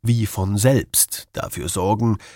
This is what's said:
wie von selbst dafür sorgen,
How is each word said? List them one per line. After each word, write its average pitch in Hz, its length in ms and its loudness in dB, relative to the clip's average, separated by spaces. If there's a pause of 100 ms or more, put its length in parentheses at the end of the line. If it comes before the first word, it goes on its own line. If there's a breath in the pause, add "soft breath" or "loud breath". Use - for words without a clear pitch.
wie 113 260 2
von 98 300 -2
selbst - 760 0
dafür - 340 -8
sorgen, 107 500 0 (180 loud breath)